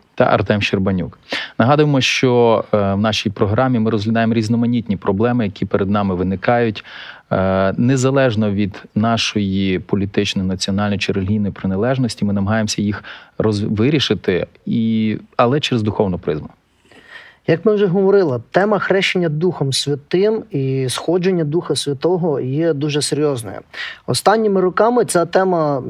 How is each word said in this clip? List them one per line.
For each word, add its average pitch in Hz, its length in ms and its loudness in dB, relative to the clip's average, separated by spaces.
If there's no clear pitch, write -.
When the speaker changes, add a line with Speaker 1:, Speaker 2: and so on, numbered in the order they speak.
Speaker 1:
та 127 80 2
Артем 107 380 2
Щербанюк. 95 580 -2
Нагадуємо, 143 420 4
що, 120 600 2
е, 104 40 2
в 98 40 0
нашій 107 320 -2
програмі 113 500 0
ми 110 120 0
розглядаємо 113 420 0
різноманітні 117 640 0
проблеми, 113 480 0
які 98 200 -4
перед 101 240 -2
нами 98 260 0
виникають. 101 680 0
Е, 95 460 2
незалежно 127 760 2
від 98 320 -4
нашої 98 840 0
політичної, 101 680 -2
національної 98 520 -2
чи - 140 -2
релігійної 98 400 0
приналежності, 113 720 -2
ми 101 80 0
намагаємося 104 480 0
їх 104 220 -2
роз-, 107 380 0
вирішити, 107 720 0
і, 110 520 0
але 127 220 2
через 117 240 0
духовну 98 360 0
призму. 76 300 -6
Speaker 2:
Як 165 180 0
ми 214 100 4
вже 208 100 2
говорили, 190 560 2
тема 202 280 2
хрещення 180 500 0
Духом 151 440 -2
Святим 190 800 -2
і 135 380 -2
сходження 175 540 0
Духа 156 320 -2
Святого 156 640 -2
є 147 340 -2
дуже 143 280 -2
серйозною. 135 580 -2
Останніми 196 540 2
роками 208 440 2
ця 170 200 0
тема 170 640 0